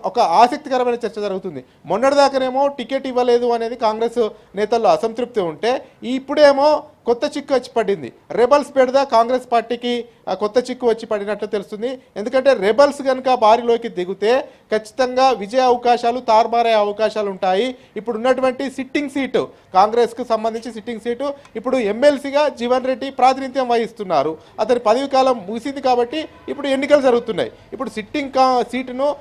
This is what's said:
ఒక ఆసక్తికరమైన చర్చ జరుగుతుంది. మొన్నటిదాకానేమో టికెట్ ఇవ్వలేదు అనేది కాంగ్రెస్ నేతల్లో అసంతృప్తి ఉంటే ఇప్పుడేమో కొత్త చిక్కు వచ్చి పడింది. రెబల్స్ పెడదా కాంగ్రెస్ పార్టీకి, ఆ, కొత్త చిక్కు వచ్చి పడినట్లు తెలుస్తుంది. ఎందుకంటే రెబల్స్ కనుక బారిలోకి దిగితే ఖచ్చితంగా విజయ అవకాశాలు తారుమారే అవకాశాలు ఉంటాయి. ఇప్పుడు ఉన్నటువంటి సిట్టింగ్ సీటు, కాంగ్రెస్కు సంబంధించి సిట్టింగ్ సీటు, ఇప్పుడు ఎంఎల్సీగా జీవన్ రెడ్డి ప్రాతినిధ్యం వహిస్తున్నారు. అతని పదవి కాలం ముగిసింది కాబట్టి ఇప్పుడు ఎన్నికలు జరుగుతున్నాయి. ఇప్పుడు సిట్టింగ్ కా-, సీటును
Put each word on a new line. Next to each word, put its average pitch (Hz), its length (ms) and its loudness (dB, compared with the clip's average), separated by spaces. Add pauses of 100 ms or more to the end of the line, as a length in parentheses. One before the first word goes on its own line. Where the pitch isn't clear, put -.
ఒక 190 140 -4
ఆసక్తికరమైన 247 760 2
చర్చ 220 260 -8
జరుగుతుంది. 190 440 -6 (220)
మొన్నటిదాకానేమో 269 800 2
టికెట్ 269 400 -4
ఇవ్వలేదు 247 400 2
అనేది 233 300 -2
కాంగ్రెస్ 233 520 -2 (260)
నేతల్లో 214 340 0
అసంతృప్తి 226 520 0
ఉంటే 180 440 -2 (180)
ఇప్పుడేమో 277 800 2 (240)
కొత్త 285 320 -2
చిక్కు 285 160 -4
వచ్చి 254 220 -2
పడింది. 185 360 -2 (180)
రెబల్స్ 220 460 2
పెడదా 262 280 2
కాంగ్రెస్ 254 480 0
పార్టీకి, 240 520 -2 (240)
ఆ, 185 60 -2
కొత్త 208 360 -2
చిక్కు 247 180 -2
వచ్చి 226 180 -2
పడినట్లు 208 400 -6
తెలుస్తుంది. 214 540 -6 (160)
ఎందుకంటే 262 360 0
రెబల్స్ 247 500 2
కనుక 254 320 0
బారిలోకి 233 540 2
దిగితే 196 600 -2 (240)
ఖచ్చితంగా 254 580 0
విజయ 214 300 -2
అవకాశాలు 240 600 2
తారుమారే 233 520 2
అవకాశాలు 208 580 0
ఉంటాయి. 196 460 -2 (200)
ఇప్పుడు 220 200 -6
ఉన్నటువంటి 254 540 0
సిట్టింగ్ 269 400 -6
సీటు, 254 380 -2 (260)
కాంగ్రెస్కు 226 500 2
సంబంధించి 226 480 -4
సిట్టింగ్ 220 280 -10
సీటు, 240 320 -6 (240)
ఇప్పుడు 254 200 -2
ఎంఎల్సీగా 269 720 2
జీవన్ 247 380 -2
రెడ్డి 262 240 -4
ప్రాతినిధ్యం 262 580 0
వహిస్తున్నారు. 185 720 -2 (220)
అతని 240 180 0
పదవి 240 300 0
కాలం 262 380 2
ముగిసింది 247 340 -8
కాబట్టి 254 480 0 (200)
ఇప్పుడు 277 200 -6
ఎన్నికలు 277 320 2
జరుగుతున్నాయి. 233 520 0 (200)
ఇప్పుడు 226 180 -8
సిట్టింగ్ 269 400 -8
కా-, 262 320 2
సీటును 254 580 -4